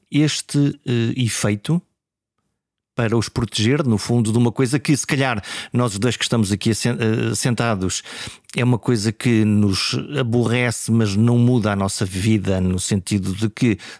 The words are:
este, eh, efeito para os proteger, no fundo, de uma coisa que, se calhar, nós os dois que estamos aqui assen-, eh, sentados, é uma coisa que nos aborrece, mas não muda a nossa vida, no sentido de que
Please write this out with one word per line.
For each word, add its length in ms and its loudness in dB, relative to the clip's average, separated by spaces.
este, 760 0
eh, 300 0
efeito 680 0
para 220 0
os 120 0
proteger, 580 0
no 100 2
fundo, 320 0
de 80 2
uma 140 4
coisa 260 0
que, 180 2
se 120 -2
calhar, 340 0
nós 220 0
os 60 -6
dois 180 0
que 80 -4
estamos 260 2
aqui 200 0
assen-, 280 -2
eh, 340 0
sentados, 720 -2
é 80 -2
uma 160 2
coisa 360 0
que 320 2
nos 500 0
aborrece, 720 0
mas 240 2
não 220 4
muda 340 2
a 60 0
nossa 260 -2
vida, 560 0
no 180 0
sentido 560 -2
de 160 -4
que 280 0